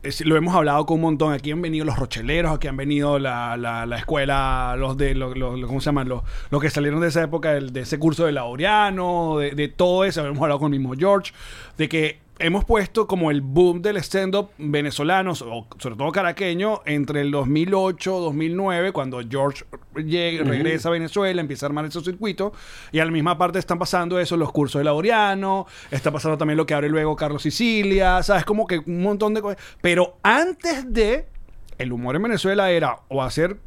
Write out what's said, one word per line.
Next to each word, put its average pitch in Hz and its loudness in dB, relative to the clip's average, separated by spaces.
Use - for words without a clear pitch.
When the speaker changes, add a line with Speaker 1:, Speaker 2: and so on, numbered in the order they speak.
Speaker 1:
eh, 139 -6
si 151 -6
lo 156 4
hemos 175 2
hablado 147 4
con 165 0
un 160 2
montón. 156 2
Aquí 143 -4
han 151 -4
venido 156 -2
los 139 0
rocheleros, 147 0
aquí 147 -2
han 131 -4
venido 143 0
la, 120 -2
la, 117 -4
la 117 -4
escuela, 135 0
los 131 -2
de, 135 2
lo, 131 -2
lo, 127 -4
lo, 123 -6
¿cómo 131 -2
se - -6
llaman? 143 0
Los, 117 -4
los 143 2
que 147 0
salieron 147 0
de 170 2
esa 165 2
época, 156 0
del, 135 -4
de 131 -6
ese 131 -4
curso 160 2
de 151 2
Laureano, 175 0
de, 143 -2
de 147 -2
todo 180 4
eso. 156 -2
Hemos 139 -2
hablado 143 2
con 147 0
el 139 0
mismo 127 -2
George, 190 2
de 156 0
que 156 -2
hemos 170 2
puesto 214 2
como 170 2
el 143 2
boom 175 4
del 208 0
stand-up 190 -2
venezolano, 151 0
so-, 117 -8
o 113 -10
sobre 117 -8
todo 143 -2
caraqueño, 185 -2
entre 147 -2
el 143 0
dos 139 0
mil 160 2
ocho, 190 0
dos 160 -2
mil 160 -2
nueve, 185 0
cuando 131 -4
George 135 -2
llega, 165 -2
Speaker 2:
Ujú. 135 0
Speaker 1:
regresa 160 0
a - 2
Venezuela, 175 0
empieza 139 -6
a 143 -2
armar 151 -4
ese 156 -8
circuito, 190 -4
y 156 2
a 160 4
la 160 -2
misma 165 0
parte 180 2
están 175 -2
pasando 180 0
eso, 175 0
los 156 0
cursos 143 0
de 143 2
Laureano, 196 2
está 139 -2
pasando 151 -2
también 156 2
lo 156 2
que 151 0
abre 147 0
luego 156 2
Carlos 147 -4
Sicilia, 196 4
¿sabes? 190 4
Como 214 0
que 180 0
un 175 -2
montón 208 2
de 214 -2
cosas. 202 -6
Pero 180 2
antes 269 0
de, 226 2
el 127 -4
humor 123 -2
en 190 0
Venezuela 196 2
era 151 2
o 135 -2
hacer 165 0